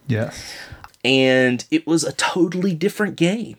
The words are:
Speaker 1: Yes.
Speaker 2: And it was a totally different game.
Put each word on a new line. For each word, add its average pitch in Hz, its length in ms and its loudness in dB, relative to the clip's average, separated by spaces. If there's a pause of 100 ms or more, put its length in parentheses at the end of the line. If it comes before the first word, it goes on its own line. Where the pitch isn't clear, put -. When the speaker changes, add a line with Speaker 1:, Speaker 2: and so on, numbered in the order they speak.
Speaker 1:
Yes. - 440 -4 (520)
Speaker 2:
And 131 640 4
it 156 160 0
was 160 160 2
a - 120 -4
totally 180 600 0
different 190 400 -2
game. 180 440 -2